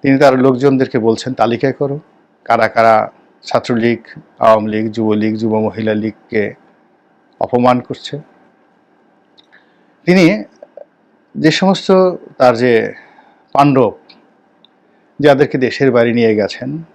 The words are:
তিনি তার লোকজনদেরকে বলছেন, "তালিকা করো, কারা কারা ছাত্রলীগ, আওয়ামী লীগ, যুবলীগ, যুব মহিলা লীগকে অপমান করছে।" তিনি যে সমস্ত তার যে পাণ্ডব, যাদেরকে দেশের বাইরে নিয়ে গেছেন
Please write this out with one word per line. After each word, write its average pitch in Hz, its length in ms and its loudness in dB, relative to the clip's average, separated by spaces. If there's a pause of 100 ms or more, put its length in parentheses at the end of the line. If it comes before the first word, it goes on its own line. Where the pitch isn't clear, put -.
তিনি 135 180 2
তার 135 200 4
লোকজনদেরকে 131 600 0
বলছেন, 113 340 -2
"তালিকা 120 380 -2
করো, 143 280 -6 (440)
কারা 113 240 0
কারা 110 440 2 (320)
ছাত্রলীগ, 117 560 -2 (400)
আওয়ামী 110 320 2
লীগ, 110 200 -4
যুবলীগ, 107 440 -2
যুব 110 240 -2
মহিলা 110 340 -4
লীগকে 107 600 -6 (880)
অপমান 123 400 0
করছে।" - 400 -12 (1900)
তিনি 185 380 2 (920)
যে 151 140 -2
সমস্ত 185 640 -2 (220)
তার 123 180 2
যে 113 380 0 (580)
পাণ্ডব, 135 400 2 (1300)
যাদেরকে 139 380 2
দেশের 127 340 0
বাইরে 120 220 2
নিয়ে 113 220 2
গেছেন 127 480 -6 (120)